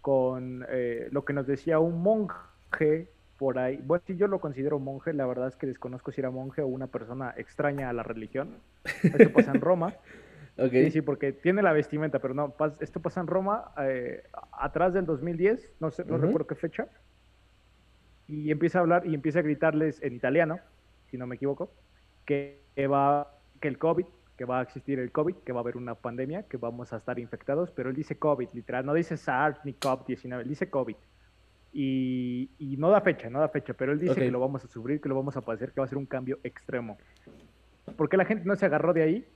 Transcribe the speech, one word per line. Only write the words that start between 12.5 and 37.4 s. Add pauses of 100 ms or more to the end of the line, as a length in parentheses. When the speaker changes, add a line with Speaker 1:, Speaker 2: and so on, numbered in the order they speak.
Speaker 1:
pas-,
esto
pasa
en
Roma, (100)
eh, (260)
atrás
del
dos
mil
diez,
no
sé,
no
Speaker 2:
Ujú.
Speaker 1:
recuerdo
qué
fecha. (1400)
Y
empieza
a
hablar
y
empieza
a
gritarles
en
italiano, (520)
si
no
me
equivoco, (560)
que (320)
va, (280)
que
el
covid, (320)
que
va
a
existir
el
covid, (100)
que
va
a
haber
una
pandemia,
que
vamos
a
estar
infectados,
pero
él
dice
covid,
literal,
no
dice
sars
ni
covid
diecinueve,
dice
covid. (760)
Y,
y
no
da
fecha,
no
da
fecha,
pero
él
dice
Speaker 2:
Ok.
Speaker 1:
que
lo
vamos
a
sufrir,
que
lo
vamos
a
padecer,
que
va
a
ser
un
cambio
extremo. (1000)